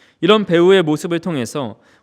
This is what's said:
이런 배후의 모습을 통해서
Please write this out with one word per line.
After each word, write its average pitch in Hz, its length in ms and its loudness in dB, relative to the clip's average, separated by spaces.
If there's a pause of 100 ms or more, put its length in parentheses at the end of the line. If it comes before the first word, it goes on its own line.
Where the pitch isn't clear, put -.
(220)
이런 202 240 2
배후의 180 380 4
모습을 160 360 -4
통해서 139 600 -8 (220)